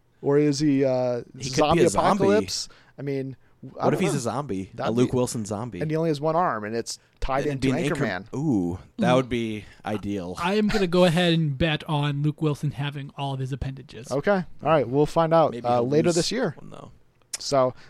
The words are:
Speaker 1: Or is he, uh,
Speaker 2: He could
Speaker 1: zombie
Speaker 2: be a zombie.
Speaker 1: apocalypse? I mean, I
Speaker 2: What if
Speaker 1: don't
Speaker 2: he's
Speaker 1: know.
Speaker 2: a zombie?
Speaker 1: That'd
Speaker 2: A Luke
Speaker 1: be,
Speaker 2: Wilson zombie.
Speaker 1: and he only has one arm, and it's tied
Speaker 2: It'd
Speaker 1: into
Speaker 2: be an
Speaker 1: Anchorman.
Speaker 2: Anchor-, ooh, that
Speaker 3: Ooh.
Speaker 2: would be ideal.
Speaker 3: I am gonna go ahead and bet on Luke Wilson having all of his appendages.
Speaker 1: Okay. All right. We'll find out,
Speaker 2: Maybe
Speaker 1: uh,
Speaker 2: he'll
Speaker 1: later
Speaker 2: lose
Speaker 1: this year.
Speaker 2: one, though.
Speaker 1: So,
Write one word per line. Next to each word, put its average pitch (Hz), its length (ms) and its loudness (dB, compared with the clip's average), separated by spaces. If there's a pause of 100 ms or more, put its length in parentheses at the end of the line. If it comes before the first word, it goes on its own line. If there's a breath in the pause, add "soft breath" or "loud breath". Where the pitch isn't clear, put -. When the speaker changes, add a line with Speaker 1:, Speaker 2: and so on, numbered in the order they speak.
(220)
Speaker 1:
Or 143 160 2
is 147 220 4
he, 139 260 4
uh, 127 360 0 (160)
Speaker 2:
He 131 120 -10
could 135 80 -6
Speaker 1:
zombie 156 240 4
Speaker 2:
be 175 40 6
a 165 40 6
zombie. 180 340 2
Speaker 1:
apocalypse? 202 460 2 (280 soft breath)
I - 40 -12
mean, 135 340 -6 (440)
I - 60 -2
Speaker 2:
What - 100 4
if - 40 0
Speaker 1:
don't 190 40 0
Speaker 2:
he's 156 100 2
Speaker 1:
know. 143 40 0
Speaker 2:
a 131 40 -4
zombie? 113 540 -4
Speaker 1:
That'd 127 140 -4
Speaker 2:
A 113 60 0
Luke 123 160 4
Speaker 1:
be, 127 60 -2
Speaker 2:
Wilson 120 280 -2
zombie. 104 360 -6
Speaker 1:
and 156 80 -4
he 156 80 -2
only 165 140 0
has 143 100 -2
one 156 140 0
arm, 151 280 0
and 110 120 -6
it's - 240 -6 (200)
tied 139 280 -2
Speaker 2:
It'd 147 60 -2
Speaker 1:
into 131 200 0
Speaker 2:
be 147 140 0
an - 20 0
Speaker 1:
Anchorman. 135 280 -2
Speaker 2:
Anchor-, 98 200 -10
ooh, 98 420 0 (180)
that 123 140 2
Speaker 3:
Ooh. 127 40 6
Speaker 2:
would 127 140 0
be 110 360 -4 (180 loud breath)
ideal. 98 560 -6
Speaker 3:
I 175 160 -2
am 214 120 2
gonna 202 200 0
go 180 180 4
ahead 175 280 4
and 156 240 0
bet 151 320 0
on 147 320 -2
Luke 147 200 -2
Wilson 151 300 -2
having 143 460 -8
all 139 160 -6
of 135 60 -6
his 131 120 -6
appendages. 135 600 -10
Speaker 1:
Okay. 139 200 0 (320)
All 139 60 0
right. 147 180 4
We'll 143 200 2
find 165 260 2
out, 160 200 6
Speaker 2:
Maybe 120 120 -8
Speaker 1:
uh, 120 120 2
Speaker 2:
he'll 120 120 2
Speaker 1:
later 156 200 4
Speaker 2:
lose 165 60 2
Speaker 1:
this 175 160 0
year. 220 280 -2
Speaker 2:
one, 104 100 -18
though. - 220 -18 (460)
Speaker 1:
So, 127 360 2 (160 soft breath)